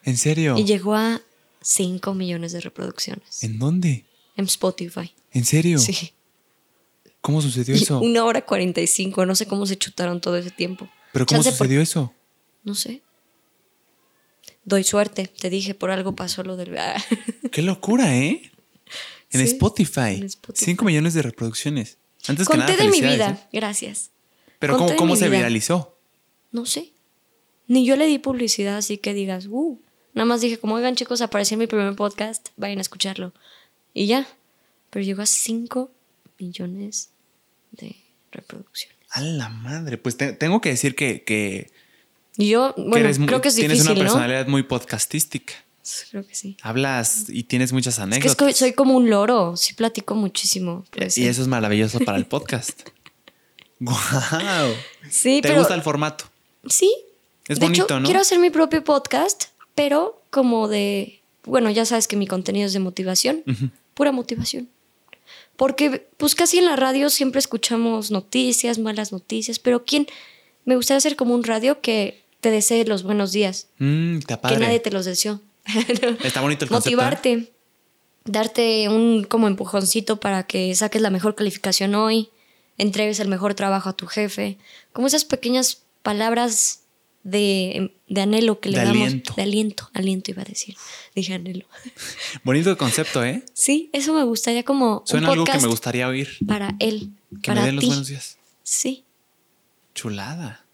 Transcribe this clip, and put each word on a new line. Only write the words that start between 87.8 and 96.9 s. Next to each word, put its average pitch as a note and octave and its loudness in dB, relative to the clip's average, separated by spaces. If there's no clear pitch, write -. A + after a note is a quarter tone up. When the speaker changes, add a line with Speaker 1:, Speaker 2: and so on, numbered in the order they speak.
Speaker 2:
de G3 -2
anhelo G#3+ 2
que G3 -6
le F#3+ 0
Speaker 1:
De A#2+ 4
Speaker 2:
damos. A#2 4
Speaker 1:
aliento. C3 -4
Speaker 2:
De G3 -2
aliento, G#3 -2
aliento F#3+ -2
iba F#3 -10
a - -10
decir. - -10
Dije F#3 -4
anhelo. F3+ -10
<laughs> - -12
Speaker 1:
Bonito D3+ 4
el F3+ 2
concepto, C3+ 0
¿eh? E3 -4
Speaker 2:
Sí, D4+ 0
eso D4 0
me D#4 4
gustaría A#3 0
como B3+ 2
Speaker 1:
Suena D#3+ 2
Speaker 2:
un F3+ 4
Speaker 1:
algo E3 2
que - 2
me - 2
Speaker 2:
podcast A#2+ 2
Speaker 1:
gustaría B2 -2
oír. C3+ -4
Speaker 2:
para G3+ -4
él, G#3+ -2